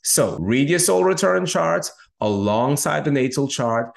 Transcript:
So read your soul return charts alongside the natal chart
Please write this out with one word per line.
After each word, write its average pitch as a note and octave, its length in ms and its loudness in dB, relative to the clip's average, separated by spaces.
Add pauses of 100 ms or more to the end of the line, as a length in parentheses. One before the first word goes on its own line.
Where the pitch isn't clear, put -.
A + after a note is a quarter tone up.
So - 340 0
read B2 320 0
your F3 80 2
soul F#3 260 2
return F#3 440 0
charts E3 440 -2 (320)
alongside A#2+ 800 0
the D3+ 60 0
natal C3+ 380 0
chart A#2 500 -2